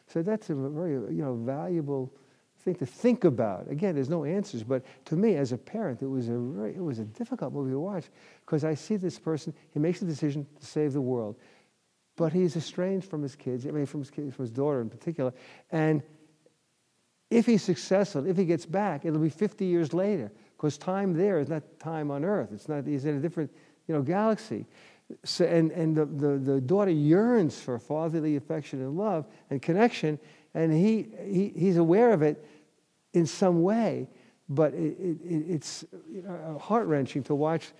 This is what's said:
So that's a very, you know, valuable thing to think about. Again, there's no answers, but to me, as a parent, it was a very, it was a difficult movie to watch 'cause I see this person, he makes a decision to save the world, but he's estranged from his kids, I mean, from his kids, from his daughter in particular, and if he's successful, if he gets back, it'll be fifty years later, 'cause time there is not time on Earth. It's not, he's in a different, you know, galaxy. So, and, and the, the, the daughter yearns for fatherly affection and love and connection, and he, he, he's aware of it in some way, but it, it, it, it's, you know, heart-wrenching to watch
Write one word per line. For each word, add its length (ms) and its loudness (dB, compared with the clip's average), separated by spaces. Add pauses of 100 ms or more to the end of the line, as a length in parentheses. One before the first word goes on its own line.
So 140 -2
that's 280 -4
a 40 -2
very, 380 -4
you 300 -2
know, 120 -2
valuable 800 -4 (480)
thing 140 -2
to 120 -4
think 380 2
about. 460 2
Again, 240 -2
there's 140 0
no 160 -2
answers, 400 -4
but 180 -2 (220)
to 100 -4
me, 220 4
as 160 0
a 60 -2
parent, 440 -6
it 40 -4
was 220 -2
a 100 -2
very, 360 -6
it 80 -8
was 160 -4
a 60 -6
difficult 480 -8
movie 180 -4
to 80 -2
watch 280 -6 (380)
'cause 200 0
I 100 0
see 220 -4
this 220 -4
person, 360 -6 (160)
he 80 -6
makes 240 0
a 20 -2
decision 420 -2 (120)
to 80 -20
save 260 0
the 80 0
world, 360 -2 (800)
but 160 0
he's 240 2
estranged 520 -4
from 140 -6
his 140 -8
kids, 300 -6
I 40 -6
mean, 160 -2
from 140 -6
his 100 -10
kids, 240 -8
from 80 -8
his 80 -4
daughter 300 0
in 100 -4
particular, 420 -4 (380)
and 320 2 (1300)
if 160 6
he's 160 6
successful, 640 0
if 100 0
he 80 4
gets 220 0
back, 380 -4
it'll 160 0
be 80 4
fifty 380 -2
years 280 0
later, 380 -2 (260)
'cause 180 0
time 360 -2
there 260 2
is 100 0
not 140 -4 (160)
time 320 -6
on 140 -4
Earth. 280 -2
It's 160 -12
not, 160 -4
he's 200 -4
in 100 0
a 60 -2
different, 320 -4 (340)
you 80 -2
know, 80 2
galaxy. 640 0 (560)
So, 220 0
and, 260 4
and 240 0
the, 100 4
the, 340 0
the 220 2
daughter 300 2
yearns 720 4
for 180 -4
fatherly 560 -2
affection 460 -6
and 160 -6
love 320 -2 (220)
and 120 -2
connection, 560 2 (340)
and 200 2
he, 380 4 (140)
he, 300 0
he's 220 4
aware 340 6
of 120 6
it 220 2 (680)
in 120 4
some 380 2
way, 460 0 (400)
but 260 2
it, 240 -2
it, 260 -4
it, 240 -2
it's, 360 -6 (260)
you 120 -12
know, 360 -10
heart-wrenching 640 0
to 120 -4
watch 460 -2